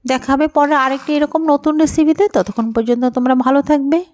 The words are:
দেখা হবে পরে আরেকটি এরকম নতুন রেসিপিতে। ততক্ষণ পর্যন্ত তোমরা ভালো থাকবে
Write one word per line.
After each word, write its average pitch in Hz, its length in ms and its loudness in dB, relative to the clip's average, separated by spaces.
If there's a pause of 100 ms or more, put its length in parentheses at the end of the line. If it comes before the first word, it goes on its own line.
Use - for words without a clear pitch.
(120)
দেখা 254 220 -4
হবে 302 140 2
পরে 294 280 2
আরেকটি 269 420 -2
এরকম 302 240 -2 (120)
নতুন 302 260 0
রেসিপিতে। 311 440 2 (120)
ততক্ষণ 208 400 -2
পর্যন্ত 240 280 0 (140)
তোমরা 254 180 0 (100)
ভালো 277 160 2
থাকবে 285 360 0 (160)